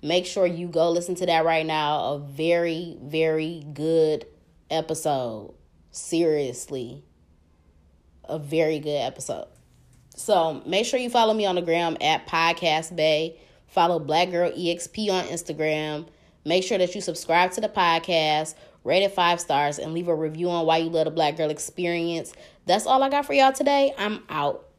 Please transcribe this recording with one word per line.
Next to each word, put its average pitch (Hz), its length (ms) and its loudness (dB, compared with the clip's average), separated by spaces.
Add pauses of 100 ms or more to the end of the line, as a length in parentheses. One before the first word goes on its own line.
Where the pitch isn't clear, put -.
make 180 260 0
sure 190 180 2
you 175 220 -2
go 170 240 2
listen 175 240 -2
to 180 100 -4
that 165 180 2
right 160 220 2
now. 151 480 0
A 147 60 -6
very, 165 800 -2
very 156 720 -2
good 156 540 2 (420)
episode. 143 880 -4 (340)
Seriously. 143 1120 -2 (1200)
A 151 120 -6
very 156 420 0
good 147 220 -4
episode. 123 460 -8 (680)
So 160 520 2
make 196 180 0
sure 247 140 0
you 247 100 -4
follow 226 240 4
me 214 140 0
on 185 80 0
the 180 80 0
gram 170 360 0
at - 280 0
Podcast 165 680 0
Bay. 160 440 0 (340)
Follow 170 240 4
Black 160 320 0
Girl 175 260 0
E 170 160 -2
X 170 140 -6
P 214 240 -6
on 190 160 0
Instagram. 156 840 -4 (380)
Make 175 180 2
sure 202 140 -2
that 180 160 0
you 208 80 -8
subscribe 175 520 0
to 226 80 -4
the 214 80 -2
podcast, 165 840 2 (300)
rate 170 180 4
it 196 120 0
five 175 260 2
stars, 147 400 0
and 160 140 -6
leave 170 160 -4
a 170 60 4
review 160 340 -4
on 170 160 0
why 160 120 4
you 165 120 0
love 160 160 2
the 156 60 -4
Black 156 260 0
Girl 156 120 0
Experience. 170 840 -4 (340)
That's 208 180 4
all 262 160 4
I 269 80 2
got 285 160 0
for 285 80 -4
y'all 269 180 6
today. 277 460 2
I'm 208 320 -4
out. - 380 -2 (120)